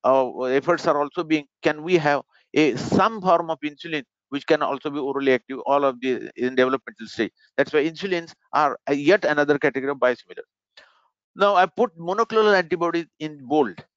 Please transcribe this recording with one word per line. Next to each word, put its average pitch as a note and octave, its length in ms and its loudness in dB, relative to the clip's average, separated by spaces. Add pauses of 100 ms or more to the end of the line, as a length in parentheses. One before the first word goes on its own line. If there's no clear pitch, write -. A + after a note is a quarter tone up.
Uh, B2+ 400 0
efforts C#3 420 0
are D3 120 2
also D3 260 -4
being, D#3 220 -2 (160)
can D3+ 200 -2
we F3+ 140 0
have D3 260 2 (320)
a, C#3+ 220 4
some G3+ 440 0
form E3+ 300 2
of D#3 100 -6
insulin D3 440 -8 (260)
which C3+ 160 -8
can D3+ 160 2
also C#3 280 -4
be C#3+ 80 -8
orally C3+ 340 0
active, B2+ 280 -2
all C#3+ 240 0
of B2+ 160 -2
the B2 360 -4
in B2+ 180 -4
developmental B2+ 520 -2
stage. G#2 260 -4 (240)
That's C3+ 160 0
why D3 120 2
insulins E3+ 500 -6 (180)
are C#3+ 340 0
a, C#3+ 80 0
yet D#3 300 4
another D3 340 2
category C3+ 320 -2
of C#3+ 60 -4
biosimilar. B2 480 -2 (880)
Now, G3+ 200 2
I F#3 120 6
put G3 300 -2
monoclonal G#3+ 580 2
antibodies E3+ 520 0 (140)
in D3+ 260 -10
bold. B2 280 2 (220)